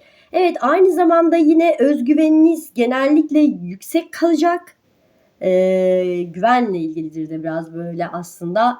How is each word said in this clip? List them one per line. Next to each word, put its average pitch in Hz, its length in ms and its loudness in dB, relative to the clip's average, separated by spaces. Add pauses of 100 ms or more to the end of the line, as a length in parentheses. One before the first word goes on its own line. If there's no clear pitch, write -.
(320)
Evet, 349 280 0
aynı 370 320 2
zamanda 330 440 2
yine 330 420 4
özgüveniniz 311 960 2
genellikle 285 640 0
yüksek 196 720 -4
kalacak. 339 640 -2 (680)
E, 185 800 0
güvenle 190 560 -2
ilgilidir 160 520 -8
de 160 120 -10
biraz 160 320 -8
böyle 170 340 -8
aslında, 180 720 -4